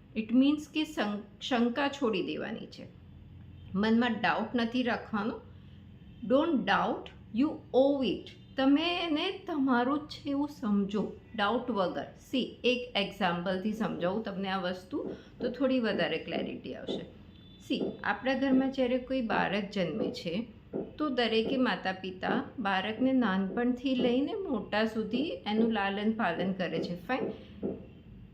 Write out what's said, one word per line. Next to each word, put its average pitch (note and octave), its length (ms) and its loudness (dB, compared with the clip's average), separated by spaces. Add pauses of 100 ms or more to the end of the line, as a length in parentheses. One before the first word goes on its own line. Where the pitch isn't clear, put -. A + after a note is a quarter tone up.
(160)
It A3 160 -2
means C#4+ 280 6 (140)
કે D#4 100 2
શં-, G#3 560 -4
શંકા A#3 480 2
છોડી G#3+ 340 0
દેવાની C#3 440 -6
છે. - 200 -16 (880)
મનમાં A3+ 380 4
ડાઉટ G3 440 0
નથી A#3 260 0
રાખવાનો. G#3+ 580 -2 (840)
Don't D4 280 4
doubt, G3 540 2 (320)
you D4+ 100 4 (240)
owe C4+ 320 6
it. E3+ 200 -2 (300)
તમે D#4 460 4
એને E4+ 280 0 (160)
તમારું C4+ 520 2
જ D4+ 40 -4
છે - 280 -10
એવું C#4+ 180 0
સમજો, G3+ 640 0 (220)
ડાઉટ A#3 360 0
વગર. F#3 360 0 (240)
સી, B3+ 340 -2
એક A#3+ 320 0
એક્ઝામ્પલથી F#3 760 0
સમજાવું F#3 500 0
તમને G3 260 -4
આ F#3+ 120 0
વસ્તુ, F#3 500 -4 (300)
તો A#3+ 100 0
થોડી C4 280 2
વધારે E3+ 400 2
ક્લેરિટી C3+ 560 -6
આવશે. - 280 -6 (640)
સી, B3+ 120 0 (240)
આપણા B3+ 300 0
ઘરમાં C4 380 4
જ્યારે B3+ 260 2
કોઈ C4 220 -2
બાળક F#3+ 500 0
જન્મે - 400 0
છે, F3+ 360 -6 (520)
તો D4+ 100 0
દરેકે A#3 480 2
માતા F#3+ 360 2
પિતા F#3+ 520 -2 (140)
બાળકને G#3+ 540 2
નાનપણથી B3 840 2
લઈને B3 400 2
મોટા A3+ 500 -2
સુધી A3 480 -2 (140)
એનું A3+ 260 4
લાલન G#3 400 0
પાલન F3+ 400 0
કરે E3 260 -2
છે. F3 280 -4
ફાઇન. C4+ 260 0 (1000)